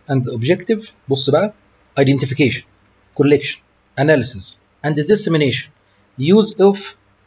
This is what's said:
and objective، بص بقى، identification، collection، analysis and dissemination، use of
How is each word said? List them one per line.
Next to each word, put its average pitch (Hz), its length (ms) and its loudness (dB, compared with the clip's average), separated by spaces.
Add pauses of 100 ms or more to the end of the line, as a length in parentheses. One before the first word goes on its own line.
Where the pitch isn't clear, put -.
(120)
and 131 220 -2
objective، 180 580 -2 (180)
بص - 200 0
بقى، 185 240 2 (460)
identification، 135 640 0 (600)
collection، 143 360 2 (440)
analysis 131 420 0 (440)
and 156 60 -2
dissemination، 151 760 0 (540)
use 208 300 4
of 196 260 2 (500)